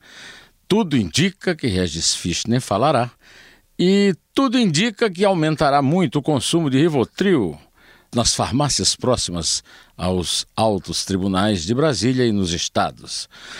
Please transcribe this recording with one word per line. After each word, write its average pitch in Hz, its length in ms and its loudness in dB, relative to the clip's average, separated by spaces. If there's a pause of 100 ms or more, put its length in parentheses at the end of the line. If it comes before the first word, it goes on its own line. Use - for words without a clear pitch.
(680)
Tudo 180 280 2
indica 160 600 -2
que 143 100 -6
Regis 90 480 -2
Fischner 113 460 -2
falará 123 500 0 (680)
e 196 360 4 (180)
tudo 262 260 2
indica 214 520 0
que 175 140 -2
aumentará 156 580 2
muito 151 380 2
o - 20 -2
consumo 156 480 0
de 131 80 2
Rivotril 143 800 0 (560)
nas 117 200 2
farmácias 117 600 0
próximas 90 680 -2 (320)
aos 90 580 -2
altos 98 500 -2
tribunais 95 600 0
de 104 100 -2
Brasília 127 520 0
e 110 60 2
nos 95 200 0
estados. - 760 -4 (320)